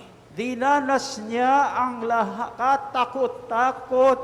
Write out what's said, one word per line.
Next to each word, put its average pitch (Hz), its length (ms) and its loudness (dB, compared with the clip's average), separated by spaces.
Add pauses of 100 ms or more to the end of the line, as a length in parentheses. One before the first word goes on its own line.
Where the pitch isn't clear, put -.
(340)
dinanas 254 880 0
niya 240 560 2
ang 247 240 -2
laha-, 226 560 -2
katakot-takot 254 1700 0